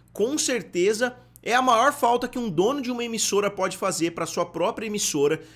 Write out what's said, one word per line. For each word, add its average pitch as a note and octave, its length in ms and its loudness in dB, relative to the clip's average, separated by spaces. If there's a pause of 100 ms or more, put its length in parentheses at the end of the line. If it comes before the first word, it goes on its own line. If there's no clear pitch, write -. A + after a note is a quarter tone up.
(120)
com B3 240 -2
certeza, A3+ 800 0 (260)
é G#3+ 120 0
a B3+ 80 4
maior B3+ 300 4
falta B3 340 2
que B3 120 -10
um A#3 120 -4
dono G#3+ 300 2
de A#3+ 100 -4
uma A#3+ 140 -4
emissora G3+ 460 0
pode F#3 260 -4
fazer E3+ 340 -2
pra E3+ 160 -6
sua F3 200 -4
própria G3 400 -4
emissora, D#3 560 0 (140)